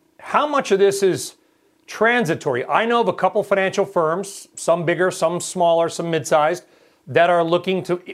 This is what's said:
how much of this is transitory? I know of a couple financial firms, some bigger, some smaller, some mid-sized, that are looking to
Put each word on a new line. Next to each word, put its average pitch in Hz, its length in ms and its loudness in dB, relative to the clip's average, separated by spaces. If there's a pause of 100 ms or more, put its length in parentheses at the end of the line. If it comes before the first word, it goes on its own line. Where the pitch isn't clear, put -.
(200)
how 269 280 0
much 285 240 -2
of 196 80 4
this 196 220 2
is 175 340 -2 (500)
transitory? 165 800 0
I 175 200 0
know 233 140 0
of 208 80 0
a 185 60 0
couple 190 300 0
financial 190 420 0
firms, 175 680 -2
some 170 280 0
bigger, 170 260 2
some 170 300 -2
smaller, 170 480 0
some 170 240 -6
mid-sized, 160 540 0 (420)
that 165 220 4
are 170 160 4
looking 175 380 0
to 175 180 -4 (120)